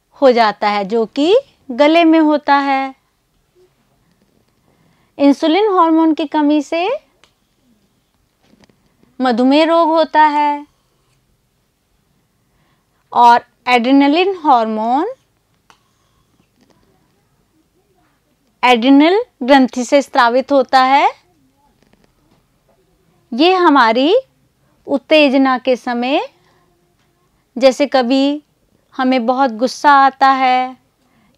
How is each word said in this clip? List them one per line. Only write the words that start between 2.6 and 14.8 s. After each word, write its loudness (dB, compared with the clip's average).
इंसुलिन 0
हार्मोन 0
की -6
कमी -2
से -6
मधुमेह 0
रोग 0
होता -2
है -4
और 4
एड्रिनलिन 0
हार्मोन -2